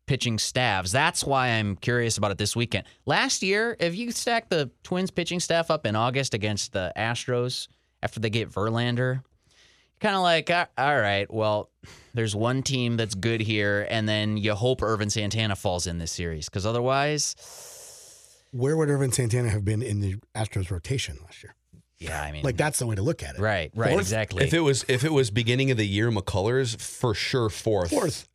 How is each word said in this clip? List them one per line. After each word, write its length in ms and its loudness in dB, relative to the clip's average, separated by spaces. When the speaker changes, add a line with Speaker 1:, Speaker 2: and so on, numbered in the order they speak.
Speaker 1:
pitching 320 0
staffs. 540 0
That's 320 2
why 240 2
I'm 260 0
curious 420 0
about 140 0
it 60 -4
this 180 -2
weekend. 300 -2
Last 380 0
year, 340 0
if 160 0
you 200 -6
stack 340 -2
the 240 0
Twins 280 -2
pitching 300 -2
staff 280 2
up 160 0
in 120 2
August 360 0
against 380 -2
the 240 -2
Astros 720 -2
after 200 -4
they 80 0
get 200 -2
Verlander, 640 0
you're 840 -18
kinda 220 2
like, 280 4
"Ah, 180 2
all 200 2
right, 320 2
well, 420 0
there's 240 0
one 260 2
team 320 0
that's 200 -2
good 260 0
here," 480 0
and 180 0
then 300 0
you 180 0
hope 260 0
Ervin 280 0
Santana 480 -2
falls 300 -2
in 100 -4
this 160 -6
series, 340 -6
'cause 180 -4
otherwise 680 0
Speaker 2:
Where 240 0
would 140 2
Ervin 220 2
Santana 380 2
have 140 0
been 200 2
in 180 -2
the 140 0
Astros 360 -4
rotation 520 -4
last 200 -20
year? 120 -20
Speaker 1:
Yeah, 220 -8
I 100 -6
mean 120 -6
Speaker 2:
Like, 140 0
that's 220 0
the 80 -2
way 80 0
to 60 -2
look 200 0
at 140 -12
it. 60 -6
Speaker 1:
Right, 340 0
right, 160 2
Speaker 2:
Fourth? 100 4
Speaker 1:
exactly. 420 0
Speaker 3:
If 100 2
it 80 4
was, 260 2
if 160 2
it 100 2
was 160 4
beginning 400 2
of 80 2
the 80 4
year 240 2
McCullers, 680 0
for 340 0
sure 360 0
fourth. 420 0
Speaker 2:
Fourth. 440 0